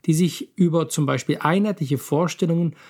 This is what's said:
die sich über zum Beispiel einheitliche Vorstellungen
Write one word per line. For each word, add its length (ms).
die 80
sich 420
über 360
zum 160
Beispiel 340
einheitliche 560
Vorstellungen 800